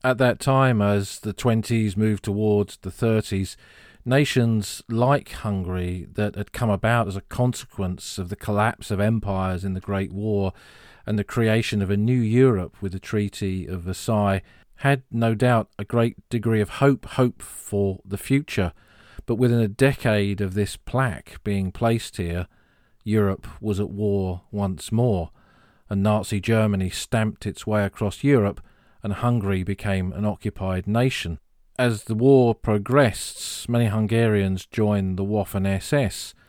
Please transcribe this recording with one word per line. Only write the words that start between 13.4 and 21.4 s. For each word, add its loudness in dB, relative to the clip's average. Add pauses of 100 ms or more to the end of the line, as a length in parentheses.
of -8
Versailles 0 (360)
had 0
no 2
doubt 2 (100)
a -6
great 0 (140)
degree 2
of -2
hope, 4
hope 0
for -2
the -8
future. -2 (540)
But -2
within 4
a 2
decade 2
of -2
this -2
plaque -4